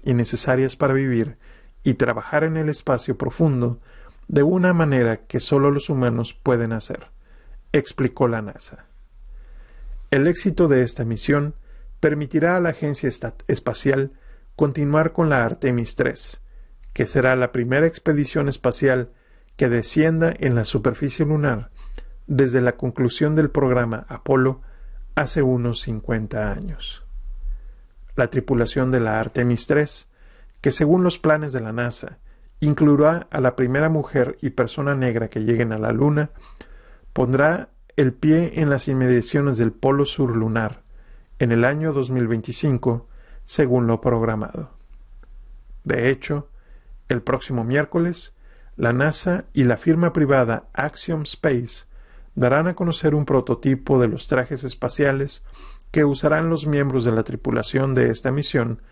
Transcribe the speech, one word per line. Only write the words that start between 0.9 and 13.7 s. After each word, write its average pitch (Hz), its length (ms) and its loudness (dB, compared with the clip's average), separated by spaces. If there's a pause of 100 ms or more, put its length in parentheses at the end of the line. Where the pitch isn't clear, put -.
vivir 131 440 0 (460)
y 127 120 2
trabajar 120 500 0
en 160 100 0
el 156 140 -2
espacio 135 480 -2
profundo 123 640 0 (480)
de 139 140 4
una 180 280 4
manera 135 540 2
que - 160 -4
solo 143 300 4
los 139 180 -2
humanos 120 520 -2
pueden 117 300 0
hacer, - 400 -8 (600)
explicó 131 560 0
la 113 120 -4
nasa. - 440 -14 (1200)
El 143 180 4
éxito 175 420 2
de 127 140 6
esta 120 200 -4
misión 143 520 -2 (440)
permitirá 151 560 0
a 180 60 2
la 175 80 0
agencia 147 400 -4
estat-, - 380 -8
espacial 135 680 -2 (420)